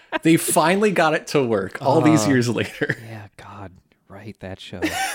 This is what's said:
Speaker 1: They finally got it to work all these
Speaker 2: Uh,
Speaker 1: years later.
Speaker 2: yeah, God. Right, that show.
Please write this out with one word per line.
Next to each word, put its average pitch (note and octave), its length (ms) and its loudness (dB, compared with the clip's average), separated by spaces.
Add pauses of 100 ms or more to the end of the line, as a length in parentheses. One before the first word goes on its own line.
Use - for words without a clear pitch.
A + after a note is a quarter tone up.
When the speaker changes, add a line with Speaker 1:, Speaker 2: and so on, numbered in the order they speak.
(220)
Speaker 1:
They E3 160 6
finally F#3+ 540 2
got D#3+ 220 2
it F3 140 -4
to C#3+ 160 2
work G2 380 -2
all C#3 180 4
these D#3 260 4
Speaker 2:
Uh, D3 40 4
Speaker 1:
years A#2+ 180 4
later. - 480 -4 (100)
Speaker 2:
yeah, G#2+ 300 -16
God. G2 360 -16 (360)
Right, G2+ 320 -18
that F#2+ 200 -12
show. - 200 -14 (340)